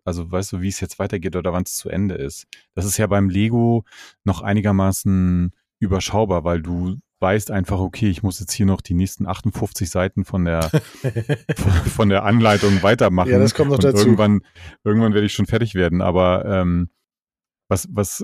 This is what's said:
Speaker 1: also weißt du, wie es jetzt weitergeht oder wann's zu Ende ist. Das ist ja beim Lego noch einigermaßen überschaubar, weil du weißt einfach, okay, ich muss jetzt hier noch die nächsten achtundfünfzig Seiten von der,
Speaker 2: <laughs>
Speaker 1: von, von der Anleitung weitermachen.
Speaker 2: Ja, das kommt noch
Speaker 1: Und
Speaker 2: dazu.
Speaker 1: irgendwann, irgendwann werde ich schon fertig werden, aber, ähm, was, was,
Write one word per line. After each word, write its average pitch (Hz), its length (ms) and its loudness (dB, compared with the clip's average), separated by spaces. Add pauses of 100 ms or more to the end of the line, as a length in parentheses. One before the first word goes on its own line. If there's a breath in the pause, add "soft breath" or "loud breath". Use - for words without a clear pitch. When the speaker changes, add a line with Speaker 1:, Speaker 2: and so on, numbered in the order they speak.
Speaker 1:
also 87 260 -6
weißt 95 220 -4
du, 90 80 -6
wie 95 60 -4
es 98 120 -6
jetzt - 200 -10
weitergeht 92 360 -6
oder 90 180 -2
wann's 92 220 -4
zu - 140 -10
Ende 95 260 -2
ist. 69 300 -10 (300 loud breath)
Das 92 100 -4
ist 98 120 -4
ja 107 100 0
beim 98 220 2
Lego 113 560 0 (380 loud breath)
noch 90 180 -2
einigermaßen 95 1120 0 (280)
überschaubar, 95 640 0
weil 87 180 0
du 87 360 -4 (220)
weißt 101 320 0
einfach, 98 280 -2
okay, 95 300 -2
ich 90 140 -4
muss 92 160 -4
jetzt 95 120 -10
hier 101 140 0
noch 95 160 2
die - 140 -4
nächsten 95 320 -2
achtundfünfzig - 640 -4
Seiten 95 360 -2
von 92 180 -2
der, 82 260 0
Speaker 2:
<laughs> - 840 -4
Speaker 1:
von, - 160 0
von 101 380 0
der 98 140 2
Anleitung 104 600 4
weitermachen. 98 460 2
Speaker 2:
Ja, 98 100 4
das 110 140 2
kommt 143 160 0
noch 139 80 2
Speaker 1:
Und - 60 2
Speaker 2:
dazu. 107 220 4
Speaker 1:
irgendwann, 104 360 4 (420 loud breath)
irgendwann 107 300 2
werde 104 140 2
ich - 60 -4
schon 101 120 -2
fertig 113 300 -2
werden, 90 260 2
aber, 92 440 2
ähm, 87 440 0 (800)
was, 98 200 -2
was, 104 340 -4